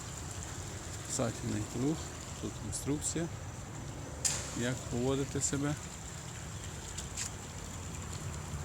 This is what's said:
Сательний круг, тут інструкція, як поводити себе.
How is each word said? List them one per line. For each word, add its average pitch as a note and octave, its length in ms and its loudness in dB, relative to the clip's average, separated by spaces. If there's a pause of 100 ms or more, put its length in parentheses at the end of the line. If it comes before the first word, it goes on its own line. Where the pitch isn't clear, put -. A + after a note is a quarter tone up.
(1160)
Сательний A2+ 460 2 (100)
круг, C#3 240 4 (460)
тут G2+ 100 -2 (160)
інструкція, D3+ 580 2 (1300)
як B2 160 4
поводити C3+ 680 4
себе. C#3+ 340 4 (3000)